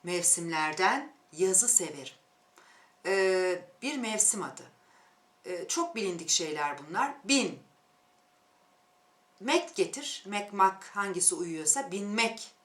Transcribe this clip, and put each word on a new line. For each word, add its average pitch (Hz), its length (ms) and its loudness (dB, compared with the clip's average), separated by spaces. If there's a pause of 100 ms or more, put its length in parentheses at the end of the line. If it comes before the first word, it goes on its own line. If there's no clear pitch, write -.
Mevsimlerden 170 1080 0 (180)
yazı 185 360 2
severim. 147 460 -2 (920)
Ee, 185 560 4 (200)
bir 285 160 -4
mevsim 214 460 0
adı. 135 200 -12 (840)
Ee, 170 220 -8
çok 339 280 -2
bilindik 180 340 -4
şeyler 151 480 0
bunlar. 185 360 -2 (100)
Bin. 220 400 2 (1800)
Mek 294 360 0
getir. - 500 -2
Mekmak 202 580 2
hangisi 190 520 0
uyuyorsa 165 560 -2
binmek. 202 600 -2 (140)